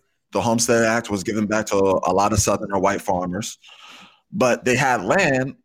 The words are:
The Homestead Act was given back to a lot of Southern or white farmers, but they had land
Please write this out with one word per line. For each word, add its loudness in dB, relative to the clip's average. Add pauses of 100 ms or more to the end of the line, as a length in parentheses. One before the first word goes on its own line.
(320)
The -2
Homestead 2
Act 0
was -2
given -4
back -2
to -2
a 2
lot 2
of 2
Southern -2
or 0
white 0
farmers, -4 (760)
but 0
they 2
had 0
land 0 (100)